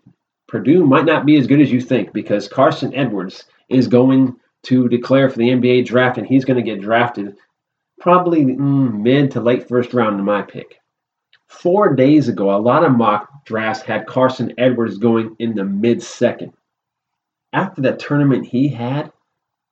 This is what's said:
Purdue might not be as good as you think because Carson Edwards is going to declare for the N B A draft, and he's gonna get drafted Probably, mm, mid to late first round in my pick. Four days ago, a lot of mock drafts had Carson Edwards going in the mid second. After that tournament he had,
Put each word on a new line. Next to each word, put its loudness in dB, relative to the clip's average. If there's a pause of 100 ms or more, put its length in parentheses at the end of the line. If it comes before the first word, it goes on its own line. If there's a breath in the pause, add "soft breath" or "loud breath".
(460)
Purdue 0
might 4
not 0
be 6
as 2
good 4
as 2
you 0
think -4
because -4
Carson 0
Edwards -6 (240)
is 2
going 4 (260)
to 0
declare 2
for -10
the 2
N 2
B 2
A 4
draft, 0
and -6
he's 2
gonna 0
get -8
drafted -2 (640 soft breath)
Probably, 2
mm, 0
mid 2
to -6
late -2
first -2
round -2
in -4
my -2
pick. -20 (680)
Four 0
days 4
ago, 0
a 0
lot 2
of 2
mock -2
drafts -6
had -8
Carson -2
Edwards 0
going 0
in -6
the -4
mid -2
second. -6 (1000)
After -6
that -2
tournament 0
he -2
had, -8 (600)